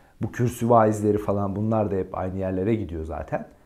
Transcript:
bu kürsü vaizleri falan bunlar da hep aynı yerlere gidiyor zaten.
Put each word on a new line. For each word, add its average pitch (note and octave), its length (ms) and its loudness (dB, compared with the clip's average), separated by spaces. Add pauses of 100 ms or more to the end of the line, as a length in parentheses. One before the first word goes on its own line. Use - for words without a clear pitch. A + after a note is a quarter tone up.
(220)
bu A2 100 -2
kürsü A#2 380 0
vaizleri G#2+ 480 6
falan G2+ 380 -2
bunlar G#2+ 360 0
da G2 40 -2
hep F#2 220 -4
aynı F#2 200 -4
yerlere F#2+ 380 0
gidiyor E2 280 -4
zaten. - 440 -8 (180)